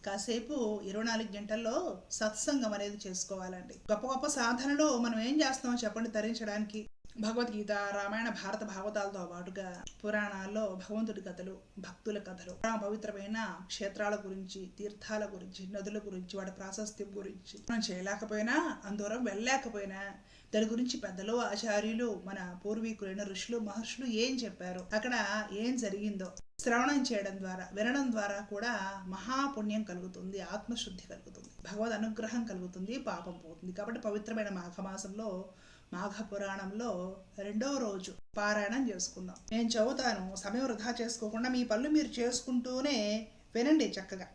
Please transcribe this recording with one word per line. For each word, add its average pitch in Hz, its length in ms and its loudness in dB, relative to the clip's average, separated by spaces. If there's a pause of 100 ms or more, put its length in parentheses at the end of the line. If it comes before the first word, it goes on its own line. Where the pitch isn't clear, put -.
కాసేపు 220 760 0
ఇరవై 202 200 -2
నాలుగు 220 320 0
గంటల్లో 226 720 0
సత్సంగం 220 640 2
అనేది 202 360 -4
చేసుకోవాలండి. 185 680 -4 (180)
గొప్ప 214 140 2
గొప్ప 262 200 2
సాధనలు 269 720 6
మనం 233 220 4
ఏం 277 200 4
చేస్తామో 262 440 4
చెప్పండి 226 260 0
తరించడానికి? 214 760 0 (340)
భగవద్గీత, 214 520 2
రామాయణ, 202 560 0
భారత 202 360 -2
భాగవతాలతో 196 600 -2
పాటుగా 180 580 -6 (220)
పురాణాల్లో 208 800 0
భగవంతుడి 214 380 -2
కథలు, 185 380 -8 (200)
భక్తుల 202 400 -6
కథలు, 180 340 -10
పరమ 226 240 0
పవిత్రమైన 208 920 -2
క్షేత్రాల 208 480 0
గురించి, 190 640 -6
తీర్థాల 208 460 -4
గురించి, 190 480 -8
నదుల 208 260 -4
గురించి, 190 380 -6
వాటి 190 140 -4
ప్రాశస్త్యం 196 680 -6
గురించి - 440 -10 (100)
మనం 226 200 4
చేయలేకపోయినా, 214 960 0
అంత 202 140 -4
దూరం 220 260 0
వెళ్ళలేకపోయినా, 202 920 0 (400)
దాని 220 120 8
గురించి 240 300 2
పెద్దలు, 196 400 -2
ఆచార్యులు, 220 880 2
మన 180 400 -6
పూర్వీకులైన 208 560 -2
ఋషులు, 202 360 -2
మహర్షులు 220 480 -4
ఏం 240 300 4
చెప్పారు, 180 580 -4
అక్కడ 214 580 2
ఏం 233 240 2
జరిగిందో 202 560 0 (280)
శ్రవణం 254 520 6
చేయడం 196 260 0
ద్వారా, 185 340 -4
వినడం 247 380 4
ద్వారా 202 400 0
కూడా 202 560 -2
మహాపుణ్యం 214 760 0
కలుగుతుంది, 185 580 -6
ఆత్మశుద్ధి 190 680 -4
కలుగుతుంది, - 400 -14 (220)
భగవద్ 220 220 0
అనుగ్రహం 220 520 0
కలుగుతుంది, 190 540 -4
పాపం 180 500 -6
పోతుంది. 180 240 -8
కాబట్టి 208 280 -4
పవిత్రమైన 214 480 -2
మాఘమాసంలో, 190 1000 -4 (440)
మాఘ 202 400 -4
పురాణంలో 196 840 -2 (220)
రెండవ 214 400 0
రోజు 196 340 -2 (240)
పారాయణం 208 540 2
చేసుకుందాం. 185 460 -4 (160)
నేను 226 160 4
చెబుతాను, 220 680 2
సమయం 233 280 0
వృధా 233 360 0
చేసుకోకుండా 233 480 0
మీ 247 160 4
పనులు 233 240 4
మీరు 294 320 4
చేసుకుంటూనే 247 1080 2 (260)
వినండి 269 460 8
చక్కగా. 185 340 -8